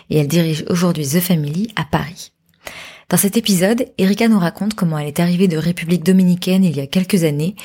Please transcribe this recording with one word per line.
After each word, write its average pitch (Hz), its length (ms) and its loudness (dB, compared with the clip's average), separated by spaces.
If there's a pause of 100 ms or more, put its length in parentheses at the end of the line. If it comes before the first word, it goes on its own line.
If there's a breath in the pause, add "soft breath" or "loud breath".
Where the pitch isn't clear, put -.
et 151 80 2
elle 147 120 0
dirige 160 400 0
aujourd'hui 170 360 0
The 139 140 0
Family 170 560 -2
à 156 80 -2
Paris. - 480 -6 (800 loud breath)
Dans 175 80 2
cet 196 180 0
épisode, 226 520 0 (100)
Erika 202 320 2
nous 214 100 4
raconte 185 340 -2
comment 160 240 -2
elle 147 120 -6
est 147 100 -8
arrivée 175 300 2
de 160 80 -2
République 165 480 -2
dominicaine 185 580 4
il 160 140 2
y 143 40 -4
a 135 60 -6
quelques 180 380 0
années 156 400 -2